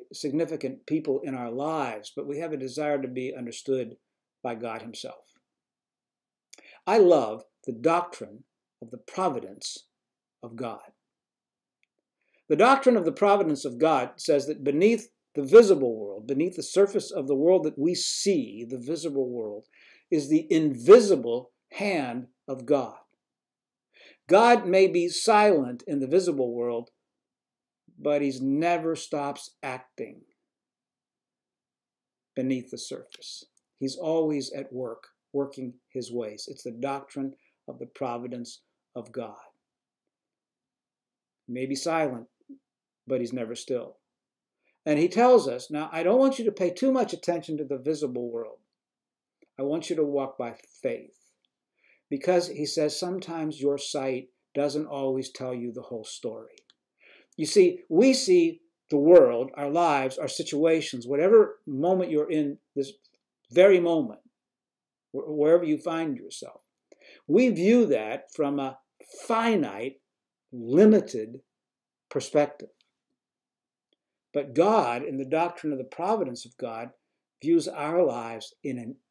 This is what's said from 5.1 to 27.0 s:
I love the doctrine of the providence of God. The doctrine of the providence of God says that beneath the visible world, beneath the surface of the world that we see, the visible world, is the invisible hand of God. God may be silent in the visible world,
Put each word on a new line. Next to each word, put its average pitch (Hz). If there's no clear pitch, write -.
I 214
love 135
the 120
doctrine 120
of 117
the 123
providence -
of 117
God. 117
The 156
doctrine 254
of 175
the 156
providence 196
of 120
God 143
says 143
that 151
beneath 180
the 143
visible 147
world, 104
beneath 151
the 151
surface 196
of 139
the 139
world 165
that 147
we 156
see, 117
the 127
visible 139
world, 110
is 147
the 156
invisible 147
hand 135
of 131
God. 127
God 220
may 190
be 175
silent 180
in 143
the 135
visible 143
world, 120